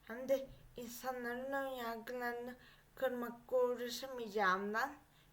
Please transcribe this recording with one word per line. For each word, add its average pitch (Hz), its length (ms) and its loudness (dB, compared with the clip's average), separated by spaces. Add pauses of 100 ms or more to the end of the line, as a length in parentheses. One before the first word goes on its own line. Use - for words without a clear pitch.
hem 247 240 -4
de 269 200 4 (280)
insanların 247 760 -4
ön 269 140 2
yargılarını 240 880 -4 (380)
kırmakla 247 600 0
uğraşamayacağımdan 240 1400 2 (360)